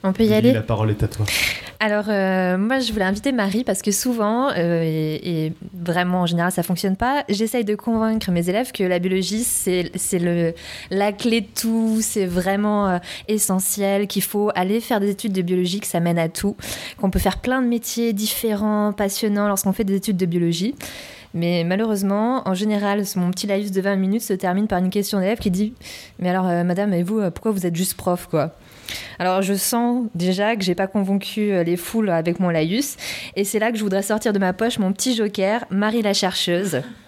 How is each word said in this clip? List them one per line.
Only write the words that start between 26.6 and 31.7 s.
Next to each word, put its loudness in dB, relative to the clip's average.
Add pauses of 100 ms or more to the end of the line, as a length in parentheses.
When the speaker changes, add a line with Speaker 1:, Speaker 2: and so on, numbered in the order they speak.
Speaker 1:
madame, 2
et 2
vous, 0
euh, 0
pourquoi -2
vous -2
êtes 0
juste 0
prof, -2
quoi ? » 0 (640)
Alors, 2
je 0
sens 0
déjà 2
que -4
j'ai 0
pas 0
convaincu, 0
euh, 2
les 2